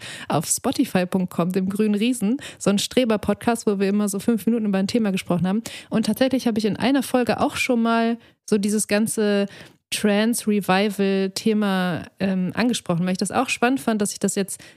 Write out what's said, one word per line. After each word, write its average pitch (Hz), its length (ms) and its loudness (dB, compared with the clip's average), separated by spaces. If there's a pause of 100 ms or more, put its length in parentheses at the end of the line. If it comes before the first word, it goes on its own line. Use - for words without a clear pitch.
(280)
auf - 180 0
spotify 220 600 0
Punkt 185 260 -2
com, 175 200 0
dem 190 160 0
grünen 208 260 0
Riesen, 233 420 0 (220)
so - 120 0
ein 202 80 2
Streber-Podcast, 220 880 0
wo 202 140 0
wir 196 80 2
immer 208 200 0
so 196 120 -4
fünf 233 260 0
Minuten 226 200 0
über 196 120 0
ein 196 80 2
Thema 220 240 0
gesprochen 180 380 -2
haben. 214 140 0 (280)
Und 220 160 0
tatsächlich 254 400 0
hab 220 120 0
ich 214 80 0
in 190 100 0
einer 269 260 2
Folge 247 380 0
auch 294 160 0
schon 233 260 0
mal 226 360 2 (300)
so 214 100 4
dieses 202 280 0
ganze 208 600 2 (440)
Trance-Revival-Thema, 196 2250 0 (120)
ähm, 190 360 -2
angesprochen, 185 500 0
weil 185 80 0
ich 185 60 -2
das 202 120 -2
auch 254 180 0
spannend 254 320 0
fand, 214 220 0
dass 196 80 0
sich - 80 -10
das - 160 0
jetzt - 260 -4 (160)